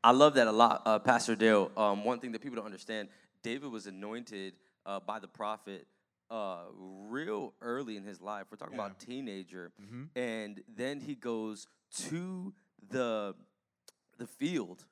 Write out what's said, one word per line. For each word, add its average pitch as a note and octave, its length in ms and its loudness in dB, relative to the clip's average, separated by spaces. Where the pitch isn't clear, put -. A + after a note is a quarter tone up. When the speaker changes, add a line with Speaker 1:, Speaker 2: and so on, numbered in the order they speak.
Speaker 1:
I A#2 100 10
love C#3 220 10
that B2 120 8
a G#2+ 60 2
lot, A2+ 340 6
uh, G#2+ 120 4
Pastor A#2 380 2
Dale. G#2 400 6
Um, G#2 280 2
one A#2+ 160 -2
thing B2 120 -8
that A2 80 -8
people B2 160 -10
don't G#2+ 80 -8
understand, G#2 440 -10
David C3 280 -6
was G#2+ 160 -10
anointed, G2+ 680 -10
uh, G2 120 -6
by G2+ 200 -8
the G2 100 -14
prophet, G#2 580 -8
uh, G2 300 -6
real A2 880 -6
early A#2+ 360 -6
in G2 80 -12
his G2 160 -12
life. G2 300 -8
We're G#2+ 60 -16
talking - 220 -12
Speaker 2:
Yeah. G#2 80 -4
Speaker 1:
about F#2+ 120 -12
teenager. F#2+ 840 -10
Speaker 2:
Mm-hmm. A#2 240 -14
Speaker 1:
And A2 440 -6
then C3 260 -6
he C#3+ 140 -8
goes A2 520 -6
to F#3 460 -6
the, A2 460 -2
the A#2+ 100 -10
field B2+ 640 -4